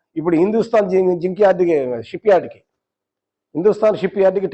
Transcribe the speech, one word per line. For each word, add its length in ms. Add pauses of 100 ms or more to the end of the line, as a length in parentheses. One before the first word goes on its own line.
(180)
ఇప్పుడు 240
హిందుస్థాన్ 500
జిం-, 320
జింక్ 200
యార్డుకి, 320 (340)
షిప్ 220
యార్డుకి, 280 (960)
హిందుస్థాన్ 460
షిప్ 220
యార్డుకి 300